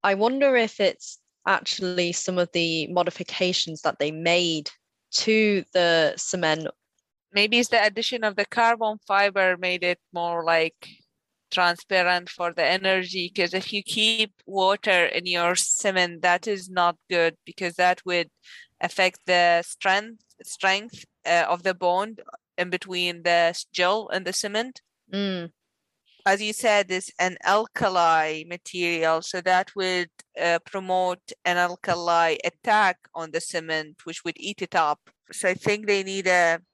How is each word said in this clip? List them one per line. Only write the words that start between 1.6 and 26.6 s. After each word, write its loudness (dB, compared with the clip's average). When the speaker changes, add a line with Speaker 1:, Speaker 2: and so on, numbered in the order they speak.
Speaker 1:
some -4
of 0
the 0
modifications -2
that -4
they -2
made 0
to 2
the 4
cement. -2
Speaker 2:
Maybe 2
it's 2
the 4
addition -2
of 0
the 0
carbon 0
fiber 2
made -4
it 0
more, -4
like, 0
transparent 0
for -6
the -2
energy, 0
'cause -2
if -4
you -4
keep 0
water 2
in -4
your 0
cement, -2
that 2
is -6
not 0
good, 2
because -8
that 2
would -2
affect 0
the 4
strength, -2
strength, -4
uh, 2
of -2
the 0
bond -2
in -4
between -4
the 0
s-, 2
gel 0
and -6
the -6
cement. -4
Speaker 1:
Mm. -6
Speaker 2:
As 2
you -4
said, 2